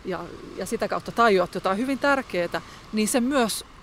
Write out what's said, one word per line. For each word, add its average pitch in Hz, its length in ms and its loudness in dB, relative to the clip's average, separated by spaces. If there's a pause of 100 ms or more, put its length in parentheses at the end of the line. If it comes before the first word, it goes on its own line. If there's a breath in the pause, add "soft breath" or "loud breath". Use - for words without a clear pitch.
ja, 170 200 -6 (320)
ja 185 100 -6
sitä 220 220 -2
kautta 180 240 -6
tajuat 196 420 4
jotain 190 240 0
hyvin 262 200 -2
tärkeetä, 190 640 0 (300 loud breath)
niin 214 160 2
se 254 120 2
myös 247 440 0 (180)